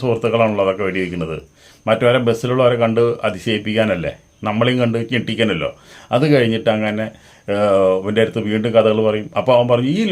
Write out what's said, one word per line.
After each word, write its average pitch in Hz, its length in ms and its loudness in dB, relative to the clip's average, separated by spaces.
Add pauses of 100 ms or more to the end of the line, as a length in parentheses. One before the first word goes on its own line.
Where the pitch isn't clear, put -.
സുഹൃത്തുക്കളാണല്ലോ 113 640 0
അതൊക്കെ 95 220 0
വെടിവെക്കുന്നത്. 87 480 -4 (540)
മറ്റവരെ 120 300 2 (100)
ബസ്സിലുള്ളവരെ 123 540 0
കണ്ട് 113 200 2 (240)
അതിശയിപ്പിക്കാനല്ലേ, 101 880 -2 (340)
നമ്മളെയും 120 360 0
കണ്ട് 117 140 0 (160)
ഞെട്ടിക്കാനല്ലോ. 107 580 -2 (440)
അത് 135 180 2
കഴിഞ്ഞിട്ട് 113 440 2
അങ്ങനെ, 107 280 -4 (480)
ഏ, - 20 0 (460)
ഇവൻ്റെ 107 240 0
അടുത്ത് 107 240 -4
വീണ്ടും 110 300 -2
കഥകൾ 110 200 4 (100)
പറയും. 107 200 -4 (100)
അപ്പോൾ 127 180 2
അവൻ 120 160 2
പറഞ്ഞു, 127 260 0
"ഈ 226 120 0